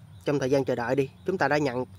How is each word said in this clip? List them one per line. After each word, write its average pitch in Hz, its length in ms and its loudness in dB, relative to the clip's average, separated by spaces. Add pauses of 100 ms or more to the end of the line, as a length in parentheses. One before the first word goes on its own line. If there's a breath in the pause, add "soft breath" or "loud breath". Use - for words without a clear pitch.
(240)
Trong 143 140 0
thời 131 120 0
gian 139 140 4
chờ 127 100 -2
đợi 120 220 -2
đi, 135 120 0 (180)
chúng 185 120 -2
ta 139 100 2
đã 147 100 2
nhận, 127 260 0 (140)